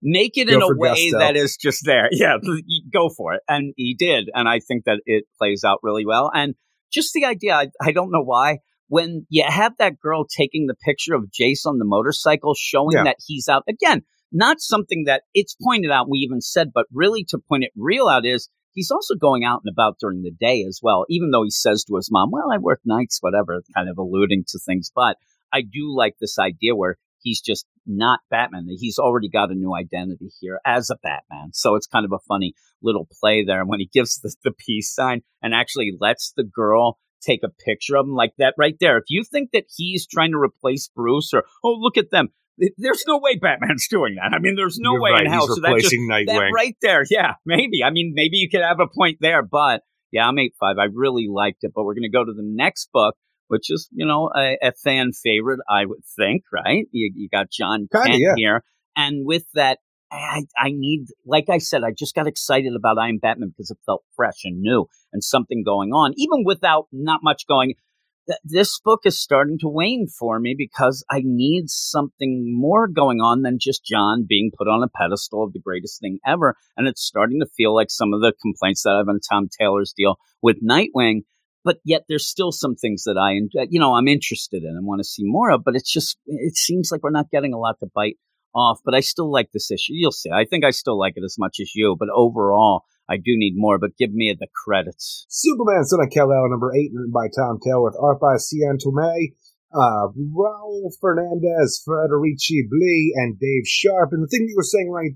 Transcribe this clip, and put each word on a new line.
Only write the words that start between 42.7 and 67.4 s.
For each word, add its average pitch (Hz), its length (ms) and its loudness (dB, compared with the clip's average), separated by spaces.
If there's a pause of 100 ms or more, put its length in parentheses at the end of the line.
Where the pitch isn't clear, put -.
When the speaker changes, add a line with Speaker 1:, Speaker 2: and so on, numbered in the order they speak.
Speaker 1:
there's 254 320 -2
no 294 100 2
way 277 180 0
Batman's 139 520 -2
doing 131 280 0
that. 95 180 -4
I 160 40 2
mean, 185 160 0
there's 190 240 -4
no 240 140 -2
Speaker 2:
You're 247 100 0
Speaker 1:
way 208 100 4
Speaker 2:
right, - 120 6
Speaker 1:
in 151 80 0
hell. 165 140 2
Speaker 2:
he's 117 100 0
Speaker 1:
So 160 60 -6
that 160 60 2 (120)
just, - 120 4
Speaker 2:
replacing 120 160 0
Speaker 1:
that 107 180 2
Speaker 2:
Nightwing. 98 260 0
Speaker 1:
right 226 300 0
there, 170 280 4
yeah, 185 240 2 (120)
maybe. 185 360 0
I 131 80 4
mean, 170 240 -2
maybe 160 220 0
you 190 140 0
could 190 120 2
have 170 180 2
a 165 60 2
point 165 340 0
there, 156 220 4
but 139 380 0 (320)
yeah, 113 160 2
I'm 135 100 0
eight 131 220 0
five. 98 180 0
I 101 140 4
really 123 360 0
liked 101 360 -2
it, 104 100 -6
but 107 100 -2
we're 104 100 -4
gonna 113 160 -6
go 120 140 2
to 113 80 -8
the 104 120 -10
next 117 480 -4
book, 107 240 2 (320)
which - 220 -2
is, 80 220 -6
you 160 140 -4
know, 151 300 0
a, 135 260 0
a 127 100 2 (120)
fan 131 280 2
favorite, 117 460 0 (100)
I 101 180 2
would - 160 -10 (140)
think, 107 360 0
right? 104 400 0
You, 110 240 -2
you 101 160 -10
got 98 180 -2
John 104 420 -4
Speaker 2:
Kinda, 214 180 4
Speaker 1:
Kent 123 100 4
Speaker 2:
yeah. 175 160 4
Speaker 1:
here. 110 280 2 (300)
And 143 320 -2
with 165 180 -2 (100)
that, 135 240 2 (340)
I, 147 300 -6 (160)
I 135 120 2
need, 143 360 -2 (200)
like 147 240 2
I 175 80 4
said, 147 240 -2
I 113 140 -2
just - 180 -8
got 156 120 -2
excited 135 500 -2
about 113 220 2
I 113 100 0
Am 110 100 -2
Batman 113 320 -2
because 95 200 -16
it 107 160 -16
felt 98 180 -2 (120)
fresh 110 280 -2
and 90 160 -8
new 107 260 2 (280)
and 101 100 -6
something 120 400 -2
going 101 280 0
on, 143 240 4
even 294 280 0
without 180 480 2
not 151 300 -2
much 151 240 0